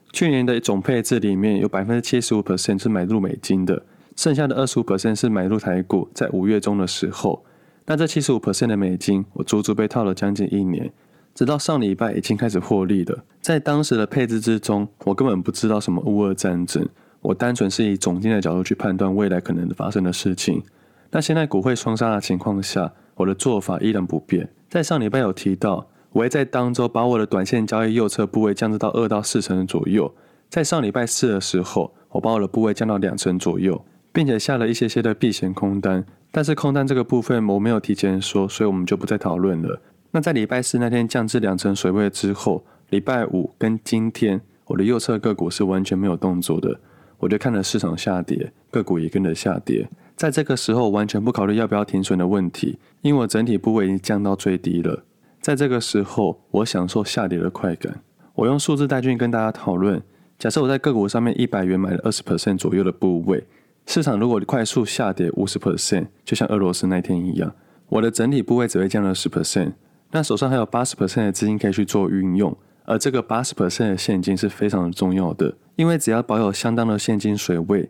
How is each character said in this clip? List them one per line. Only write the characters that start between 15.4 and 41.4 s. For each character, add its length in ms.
不 80
知 200
道 100
什 140
么 120
乌 140
俄 140
战 320
争， 200
我 120
单 220
纯 160
是 120
以 120
总 240
经 100
的 120
角 120
度 80
去 140
判 200
断 180
未 160
来 100
可 140
能 160
发 200
生 140
的 80
事 240
情。 260
那 100
现 140
在 120
股 140
汇 140
双 200
杀 180
的 60
情 180
况 240
下， 300
我 100
的 80
做 260
法 200
依 100
然 160
不 140
变。 300
在 140
上 160
礼 80
拜 120
有 120
提 240
到， 320
我 80
会 100
在 140
当 300
周 160
把 160
我 120
的 80
短 200
线 200
交 200
易 80
右 160
侧 180
部 140
位 120
降 160
至 80
到 120
二 180
到 140
四 200
成 240
左 220
右。 260
在 120
上 220
礼 80
拜 160
四 220
的 100
时 220
候， 320
我 100
把 140
我 60
的 60
部 180
位 100
降 120
到 120
两 180
成 240
左 180
右， 280
并 160
且 100
下 200
了 100
一 60
些 160
些 120
的 120
避 180
险 220
空 260
单， 260
但 120
是 100
空 200
单 120
这 80
个 100
部 180
分 260
我 100
没 120
有 100
提 160
前 260
说， 260
所 180
以 20
我 60
们 120
就 120
不 80
再 120
讨 200
论 240
了。 200
那 100
在 120
礼 120
拜 160
四 160
那 120
天 180
降 200
至 120
两 180